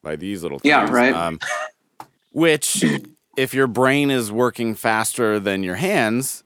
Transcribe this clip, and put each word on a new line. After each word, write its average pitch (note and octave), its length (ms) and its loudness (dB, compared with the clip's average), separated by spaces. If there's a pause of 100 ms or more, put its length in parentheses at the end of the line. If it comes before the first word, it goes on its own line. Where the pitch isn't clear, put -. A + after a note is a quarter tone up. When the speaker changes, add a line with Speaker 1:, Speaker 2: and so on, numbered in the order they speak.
Speaker 1:
by D2+ 140 -6
these F2+ 260 -8
little C#2+ 160 -6
things. C#3+ 120 2
Speaker 2:
Yeah, C#3 200 2
right. B2 240 2
Speaker 1:
Um, E2 240 -4 (920)
which, D#3 520 2 (520)
if C3 180 -2
your C3+ 140 2
brain C3 420 4
is A#2 220 -2
working A#2 420 0
faster A2 640 0
than G2 240 0
your F#2 140 -4
hands C3 680 -2